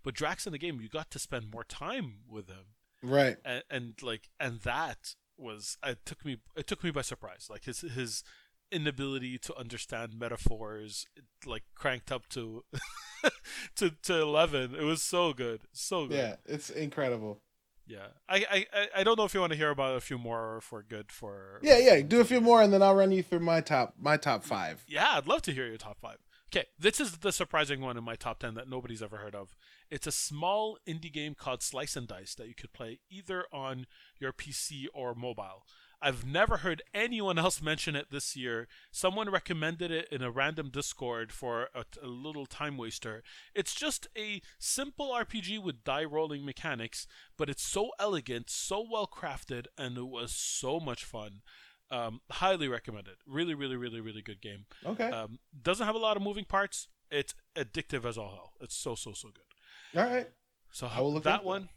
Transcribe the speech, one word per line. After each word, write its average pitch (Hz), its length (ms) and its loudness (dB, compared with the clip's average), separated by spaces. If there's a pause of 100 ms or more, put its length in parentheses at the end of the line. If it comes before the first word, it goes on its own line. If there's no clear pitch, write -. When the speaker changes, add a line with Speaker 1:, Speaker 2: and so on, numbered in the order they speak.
Speaker 1:
But 131 120 -8
Drax 151 320 -2
in 175 80 -6
the 143 40 -8
game, 151 220 -6
you 110 80 -12
got 156 240 -8
to 135 80 -10
spend 110 320 -8
more 113 140 -12
time 151 540 -8 (100)
with 104 180 -12
him. 95 280 -20 (280)
Speaker 2:
Right. 131 400 6
Speaker 1:
And, 127 260 -6
and 123 320 -8
like, 117 280 -6 (100)
and 117 220 -6
that 127 540 -4 (220)
was, 107 480 -10
it 127 200 -4
took - 180 -12
me, 127 140 -6 (180)
it 156 120 -8
took 190 180 -6
me 165 60 -2
by 143 100 -2
surprise. 95 480 -10
Like 104 160 -16
his, 123 160 -8
his 123 420 -6 (480)
inability 135 680 -4
to - 180 -10
understand 113 600 -8
metaphors, 110 880 0 (400)
like 113 180 -8 (120)
cranked 127 380 -2
up 123 160 -6
to, 113 340 -8 (100)
<laughs> - 1000 -4
to, 175 160 2 (120)
to 170 180 2
eleven. 147 540 4
It 156 80 -4
was 156 180 2
so 175 320 2
good, 120 280 -6 (100)
so 165 360 -2
good. 143 100 -2
Speaker 2:
Yeah, 117 180 0 (100)
it's 147 240 -8
incredible. 123 720 -4 (440)
Speaker 1:
Yeah, 104 220 -16 (200)
I, 196 240 2
I, 202 220 2
I, 202 140 0 (100)
I 190 60 4
don't 220 140 6
know 214 60 4
if 190 100 0
you 196 60 2
wanna 165 160 2
hear 151 140 2
about 135 260 0
a 123 60 -2
few 131 160 -6
more 113 360 -4
or 113 40 -8
if - 140 -14
we're 107 120 -12
good 107 280 -12
for 98 520 -14
Speaker 2:
Yeah, 285 140 12
yeah. 240 200 12
Speaker 1:
for 139 60 6
Speaker 2:
Do 208 160 8
a 233 60 12
few 247 160 6
more, 233 200 12
and 202 120 12
then 196 100 10
I'll 196 120 12
run 196 160 8
you 185 120 4
through 175 160 0
my 165 220 4
top, 135 360 2
my 151 200 4
top 127 260 2
five. 87 440 -4
Speaker 1:
Yeah, 165 240 2
I'd 143 160 2
love 208 160 2
to 160 100 -2
hear 131 140 -4
your 110 100 -10
top 107 240 -14
five. 107 160 -14 (360)
Okay, 170 120 2 (140)
this 196 220 2
is 180 180 -4
the 196 140 0
surprising 143 480 0
one 123 160 -4
in 117 60 -8
my 113 120 -8
top 113 240 -6
ten 117 160 -6
that 127 140 -12
nobody's 120 320 -8
ever 107 160 -10
heard 104 180 -12
of. 98 200 -12 (340)
It's 147 180 -8
a 147 40 -4
small 196 680 -2 (100)
indie 160 240 -8
game 147 240 -6
called 127 280 -6
Slice 139 320 -6
and 120 120 -8
Dice 98 280 -12
that 117 120 -14
you 120 80 -18
could - 180 -16
play 117 260 -12 (100)
either 185 440 -6
on 131 320 -8 (340)
your 135 140 -4
P - 180 -12
C 135 420 -6
or 123 220 -6
mobile. 107 500 -8 (340)
I've 127 280 0
never 202 300 4
heard 185 260 -2 (100)
anyone 208 460 0
else 175 200 2
mention 151 360 -2
it 143 160 -6
this 135 240 -6
year. 117 320 -4 (240)
Someone 196 400 0
recommended 165 580 -2
it 165 220 -4
in 131 100 -4
a 123 80 -4
random 143 400 0
Discord 120 600 -6
for 120 420 -4
a, 120 120 -8 (180)
a 131 40 -12
little 139 380 -10
time 147 320 -8
waster. 113 460 -10 (320)
It's - 180 -2
just - 420 -4
a 214 260 -6 (180)
simple 277 520 -4
R 240 140 0
P 220 160 -6
G 196 160 -6
with 170 260 -6
die 143 220 0
rolling 147 400 -2
mechanics, 131 600 -6 (300)
but 147 120 -2
it's 139 140 -6
so 214 260 -2 (100)
elegant, 147 500 -2
so 208 400 -4
well 214 220 -2
crafted, 135 540 -8 (120)
and 127 200 -6
it 127 100 -8
was 120 240 -8
so - 480 -2
much 135 240 -6
fun. 104 380 -12 (480)
Um, 117 300 -4 (100)
highly 180 380 2
recommended. 107 480 -8 (100)
Really, 156 280 -4
really, 135 240 -4
really, 117 240 -6
really 107 200 -12
good 101 200 -14
game. 101 240 -14 (200)
Speaker 2:
Okay. 220 240 -2
Speaker 1:
Um, 113 300 -8 (200)
doesn't 190 260 0
have 214 100 0
a 226 40 -4
lot 214 180 2
of 196 40 -2
moving 202 220 -4
parts. - 460 -2 (200)
It's 143 240 -2 (220)
addictive 139 480 -4
as 117 140 -4
all 101 120 -8
hell. 92 300 -18
It's - 160 -12
so, 123 180 -6
so, 110 200 -10
so - 160 -14
good. - 720 -8
Speaker 2:
All 220 140 6
right. 247 140 -2 (460)
Speaker 1:
So 120 200 -8
Speaker 2:
I 120 60 -2
will 143 140 2
look 156 100 -2
Speaker 1:
that 156 120 6
Speaker 2:
into 202 100 -4
Speaker 1:
one. 190 160 -2
Speaker 2:
that. 185 160 -14